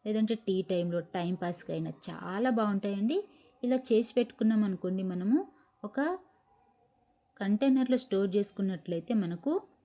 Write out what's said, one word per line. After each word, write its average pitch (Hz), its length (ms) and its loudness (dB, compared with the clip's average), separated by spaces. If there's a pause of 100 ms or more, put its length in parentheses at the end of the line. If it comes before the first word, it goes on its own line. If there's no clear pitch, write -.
లేదంటే 214 320 2
టీ 190 260 -2
టైంలో 175 380 0 (100)
టైం 175 240 -2
పాస్‌కైనా 165 640 -4
చాలా 185 520 -4
బాగుంటాయండి. 208 680 0 (440)
ఇలా 254 200 0
చేసి 233 320 2
పెట్టుకున్నాం 220 500 2
అనుకోండి, 185 380 -2
మనము 190 360 2 (440)
ఒక 208 160 -6 (1400)
కంటైనర్‌లో 254 600 2
స్టోర్ 196 340 0
చేసుకున్నట్లయితే 190 840 -2
మనకు 180 380 -2 (320)